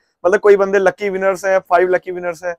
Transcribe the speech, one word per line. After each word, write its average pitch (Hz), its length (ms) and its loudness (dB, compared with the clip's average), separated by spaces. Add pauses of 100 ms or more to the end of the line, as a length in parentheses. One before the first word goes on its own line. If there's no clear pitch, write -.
(260)
मतलब 196 140 0
कोई 202 160 4
बंदे 196 220 0
lucky 196 300 -2
winners 190 360 -4
हैं, 190 140 0
five 185 300 0
lucky 180 220 -4
winners 175 340 -10
हैं? 175 140 -8